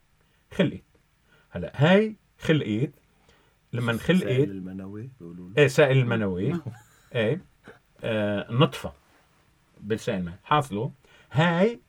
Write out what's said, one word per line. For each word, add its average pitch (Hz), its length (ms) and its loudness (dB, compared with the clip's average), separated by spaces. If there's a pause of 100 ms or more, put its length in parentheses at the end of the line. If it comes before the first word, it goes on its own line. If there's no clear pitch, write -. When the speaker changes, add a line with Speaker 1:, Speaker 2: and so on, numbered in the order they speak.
(520)
Speaker 1:
خلقت. - 300 0 (680)
هلأ، 87 240 -8
هاي 202 420 6 (220)
خلقت، 131 520 0 (840)
لما 120 200 -2
Speaker 2:
السائل 165 280 2
Speaker 1:
خلقت 127 280 0
Speaker 2:
المنوي 95 600 -12 (100)
بيقولوا 87 280 -16
له. 98 100 -18
Speaker 1:
إيه، 143 100 6
سائل 135 300 4
المنوي. 110 500 0
Speaker 3:
نعم. 165 120 -2 (540)
Speaker 1:
إيه. 123 260 0 (640)
آه، 104 480 -2
نطفة 123 400 -6 (880)
بالسائل 107 380 -6
المنوي. 87 260 -10
حاصله، 135 480 -2 (400)
هاي 175 560 2